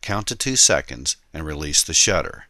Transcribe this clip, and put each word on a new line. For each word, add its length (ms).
count 260
to 80
two 200
seconds, 600
and 120
release 380
the 100
shutter. 580